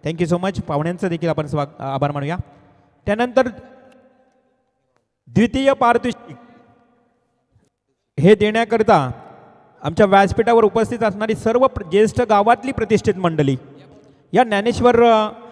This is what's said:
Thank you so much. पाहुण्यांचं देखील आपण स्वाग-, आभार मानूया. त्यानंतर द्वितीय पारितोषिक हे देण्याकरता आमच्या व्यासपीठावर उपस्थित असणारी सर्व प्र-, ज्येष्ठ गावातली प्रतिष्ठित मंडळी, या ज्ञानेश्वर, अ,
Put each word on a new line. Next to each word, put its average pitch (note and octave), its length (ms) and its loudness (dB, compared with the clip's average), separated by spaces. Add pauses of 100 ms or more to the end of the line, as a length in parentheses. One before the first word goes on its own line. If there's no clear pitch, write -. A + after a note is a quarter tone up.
Thank E3+ 200 -4
you E3+ 120 -2
so F3+ 80 -6
much. G3 160 -6
पाहुण्यांचं E3 460 -4
देखील E3+ 220 -4
आपण D#3 160 -4
स्वाग-, C#3+ 380 -8
आभार C#3 280 -4
मानूया. D3 260 -6 (680)
त्यानंतर A#3+ 420 0 (1800)
द्वितीय B3 460 2
पारितोषिक A#3+ 640 -2 (1800)
हे F#3 160 6
देण्याकरता G#3+ 760 0 (720)
आमच्या E3 220 2
व्यासपीठावर G#3 580 2
उपस्थित A3 400 0
असणारी G#3+ 320 -4
सर्व A#3+ 320 0
प्र-, G#3 240 -6
ज्येष्ठ G#3 300 2
गावातली A#3 500 0
प्रतिष्ठित G#3+ 460 -2
मंडळी, D3+ 400 -2 (760)
या A3+ 100 4
ज्ञानेश्वर, A#3 600 2
अ, A3 260 4 (220)